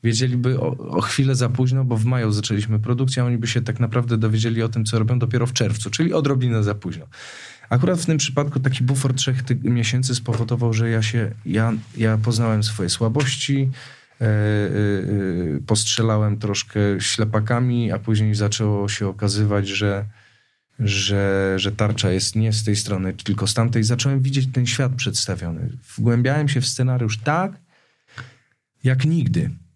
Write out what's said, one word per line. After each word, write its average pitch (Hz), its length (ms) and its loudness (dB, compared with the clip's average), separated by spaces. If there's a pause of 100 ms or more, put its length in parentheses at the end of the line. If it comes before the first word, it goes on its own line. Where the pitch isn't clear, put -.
wiedzieliby 123 560 2
o, - 180 -2
o - 240 -2
chwilę 135 340 2
za 123 140 2
późno, 131 340 2
bo 120 140 0
w 110 80 2
maju 120 260 2
zaczęliśmy 104 480 0
produkcję, 123 440 0
a - 20 2
oni 120 120 0
by 113 100 -2
się 117 140 0
tak 113 180 -4
naprawdę 117 380 0
dowiedzieli 110 460 0
o 113 60 0
tym, 113 160 -2
co 113 140 0
robią 120 200 2
dopiero 120 280 0
w - 60 -6
czerwcu, 110 360 -2
czyli 165 240 0
odrobinę 127 500 2
za 104 120 0
późno. 85 320 -8 (640)
Akurat 170 300 2
w 170 60 -4
tym 160 120 2
przypadku 143 420 -2
taki 131 240 0
bufor 131 300 2
trzech 131 300 -2
tyg-, 117 200 -2
miesięcy 123 520 0
spowodował, 117 580 -2
że 113 160 0
ja 113 120 2
się, 110 300 0 (140)
ja, 110 280 0 (240)
ja 110 200 2
poznałem 110 460 2
swoje 101 260 -2
słabości, 135 800 0 (520)
e, 120 40 0
e, 110 40 4
e, 101 1400 0
postrzelałem 107 720 2
troszkę 104 420 -4 (200)
ślepakami, 117 920 0
a 95 80 -2
później 107 360 2
zaczęło 104 540 0
się 101 180 -2
okazywać, 101 600 0
że, 101 380 0 (720)
że, 98 800 0
że 98 140 0
tarcza 104 400 0
jest 95 240 -2
nie 110 180 2
z 107 100 0
tej 107 120 2
strony, 95 380 -2
tylko 104 340 -2
z - 60 0
tamtej. 117 300 2
Zacząłem 131 380 0
widzieć 135 300 0
ten 127 140 0
świat 131 300 0
przedstawiony. 87 760 -4 (260)
Wgłębiałem 123 540 2
się 123 120 0
w - 60 -2
scenariusz 123 500 -2
tak, 175 340 0 (1300)
jak 131 220 2
nigdy. - 440 0 (260)